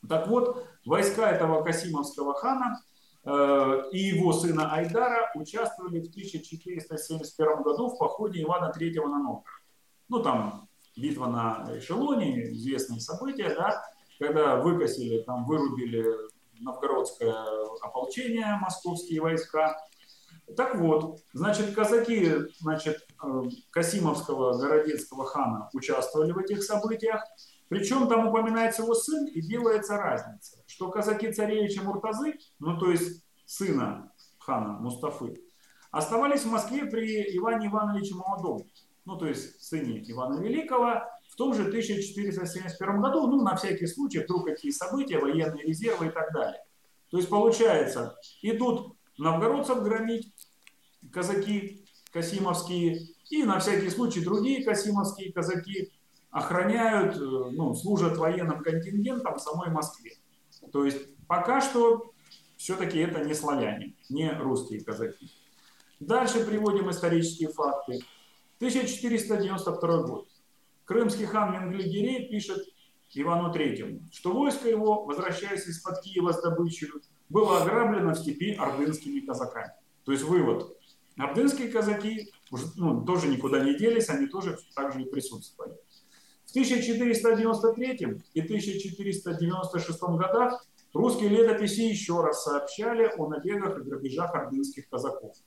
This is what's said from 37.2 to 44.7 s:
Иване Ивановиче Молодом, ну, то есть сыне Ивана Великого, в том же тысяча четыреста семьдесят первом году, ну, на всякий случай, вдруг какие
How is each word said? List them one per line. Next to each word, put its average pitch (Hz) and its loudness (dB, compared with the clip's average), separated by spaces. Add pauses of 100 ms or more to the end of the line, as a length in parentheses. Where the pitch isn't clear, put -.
Иване 214 0
Ивановиче 202 -2
Молодом, 180 -4 (420)
ну, 185 -10
то 165 -6
есть - -8
сыне 120 -6
Ивана 127 -4
Великого, 262 0 (260)
в - -20
том 247 0
же 202 0
тысяча 208 -2
четыреста 190 -4
семьдесят 170 -8
первом 202 0
году, 269 4
ну, 262 6
на 196 2
всякий 170 -2
случай, 269 -2
вдруг 175 0
какие 156 -4